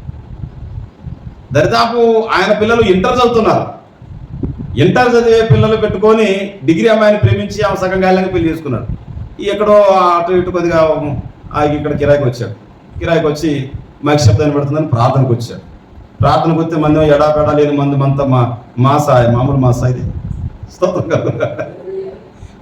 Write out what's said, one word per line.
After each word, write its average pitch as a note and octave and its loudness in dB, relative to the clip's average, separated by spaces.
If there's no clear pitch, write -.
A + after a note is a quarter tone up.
దరిదాపు A3+ 2
ఆయన G3 2
పిల్లలు A#3 2
ఇంటర్ G3+ 2
చదువుతున్నారు. A#3 2
ఇంటర్ A#3+ 4
చదివే A3+ 4
పిల్లలు G#3+ 4
పెట్టుకొని G#3 0
డిగ్రీ F#3 2
అమ్మాయిని G#3 4
ప్రేమించి G3+ 0
ఆమె G3 0
సగం F#3 -2
గాలిలాగా F#3 2
పెళ్లి E3 -2
చేసుకున్నాడు. C3 -6
ఈ G3+ -8
ఎక్కడో G#3 4
అటు F#3 2
ఇటు F3+ 0
కొద్దిగా D#3+ 2
ఆగి D3 0
ఇక్కడ D3 -4
కిరాయికి C#3+ 2
వచ్చాడు. A#2 -4
కిరాయికి E3 0
వచ్చి D3 -4
మైక్ D3 2
శబ్దాన్ని D3 2
పెడుతుందని D3 -2
ప్రార్థనకు B2 0
వచ్చాడు. G2+ -6
ప్రార్థనకు D#3+ 2
వస్తే D#3+ -4
మంది D3+ 2
ఎడాపెడా D3+ 2
లేని D3 2
మంది C#3 0
అంతా C3+ 0
మా, B2 0
మాసా, B2+ 2
మామూలు C3+ 0
మాసా B2+ 2
ఇది. A#2 -4
స్తోత్రం - -2
కలుగును. - -4